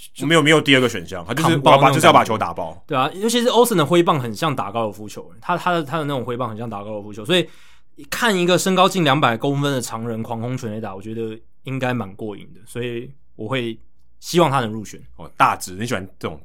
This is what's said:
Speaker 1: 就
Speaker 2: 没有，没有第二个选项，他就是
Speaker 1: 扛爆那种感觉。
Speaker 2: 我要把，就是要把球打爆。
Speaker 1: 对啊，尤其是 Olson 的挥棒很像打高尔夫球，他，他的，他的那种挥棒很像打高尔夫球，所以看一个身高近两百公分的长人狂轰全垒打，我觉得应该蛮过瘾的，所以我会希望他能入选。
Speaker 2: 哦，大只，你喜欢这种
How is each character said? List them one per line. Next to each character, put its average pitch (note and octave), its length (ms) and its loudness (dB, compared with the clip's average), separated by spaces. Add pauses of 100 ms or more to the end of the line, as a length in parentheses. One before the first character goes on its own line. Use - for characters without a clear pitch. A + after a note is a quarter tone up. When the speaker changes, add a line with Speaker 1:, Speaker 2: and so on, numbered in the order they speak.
(140)
Speaker 1:
就 - 120 -10
Speaker 2:
没 D3+ 80 2
有， E3 80 6
没 C#3+ 80 2
有 D#3 100 6
第 C#3+ 160 4
二 C3 60 6
个 B2 80 2
选 G2 160 -8
项， F2+ 220 -10
他 A2+ 60 -4
就 D#3+ 100 -4
是 - 60 2
Speaker 1:
扛 D#3 120 0
爆 D#3 100 8
那 C3+ 60 10
种 C#3 40 6
感 - 0 -
觉。 - 0 -
Speaker 2:
我 - 0 -
要 - 0 -
把， C#3 120 6
就 C3+ 60 2
是 - 80 6
要 D3+ 60 8
把 B2+ 100 8
球 A2 140 0
打 F2+ 160 -2
爆。 D#2+ 340 -8
Speaker 1:
对 D3 100 -2
啊， C3+ 160 0
尤 G3+ 160 -2
其 A#3+ 120 0
是 A#3 80 2
Olson A#3 260 4
的 D#3+ 100 4
挥 F3 160 4
棒 E3+ 180 4
很 A#2+ 140 -6
像 D3 220 -2
打 G2+ 160 -6
高 A2+ 160 -2
尔 G#2 40 -4
夫 G#2 160 -14
球， - 240 -16 (100)
他， F3 160 -2
他 F3+ 140 -2
的， E3+ 120 0
他 D3 160 -4
的 D3+ 60 -4
那 C#3+ 80 -4
种 A#2+ 120 -4
挥 A#2+ 100 -6
棒 A#2+ 140 -4
很 G#2+ 80 -10
像 A#2 100 -8
打 G2+ 160 -10
高 G#2+ 120 -10
尔 G2+ 60 -8
夫 G#2 120 -14
球， G#2+ 100 -14
所 E3+ 140 0
以 E3+ 100 0 (640)
看 A3+ 260 0
一 F3 100 2
个 F3 120 4
身 F#3+ 160 0
高 F#3 160 6
近 F#3 140 0
两 C#3+ 160 4
百 A#2+ 180 2
公 C#3+ 240 -2
分 C#3+ 100 0
的 C3 80 -2
长 A#2 280 -8
人 A2+ 160 -6
狂 A2+ 160 -6
轰 B2 180 -6
全 A#2 140 -8
垒 G#2+ 100 -8
打， G2 140 -10
我 G2 60 -12
觉 A2 120 -10
得 A2+ 260 -8 (240)
应 C3 140 -8
该 B2+ 160 -2
蛮 G2+ 220 -6
过 G#2+ 200 -8
瘾 F2+ 200 -18
的， F2+ 100 -20
所 - 160 -10
以 B2 300 -8 (240)
我 A2 120 -12
会 A#2 320 -4 (400)
希 - 200 -2
望 D#3+ 100 6
他 C3+ 100 0
能 A2+ 120 -4
入 A2 120 -8
选。 F#2+ 160 -16 (180)
Speaker 2:
哦， D#2 200 -14
大 A#2+ 180 4
只， - 180 -12
你 G2+ 120 -6
喜 A#2+ 80 -4
欢 F#2+ 100 -4 (140)
这 A#2 100 -8
种 D#2 180 -10